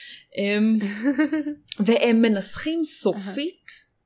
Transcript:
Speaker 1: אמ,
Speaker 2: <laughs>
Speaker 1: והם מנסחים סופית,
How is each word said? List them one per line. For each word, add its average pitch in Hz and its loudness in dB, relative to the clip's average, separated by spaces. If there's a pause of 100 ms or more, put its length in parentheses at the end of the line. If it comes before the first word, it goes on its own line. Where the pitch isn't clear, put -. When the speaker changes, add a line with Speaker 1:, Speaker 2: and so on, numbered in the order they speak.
(380)
Speaker 1:
אמ, 208 2 (540)
Speaker 2:
<laughs> 294 -4
Speaker 1:
והם 226 4
מנסחים 226 0
סופית, 208 -4 (400)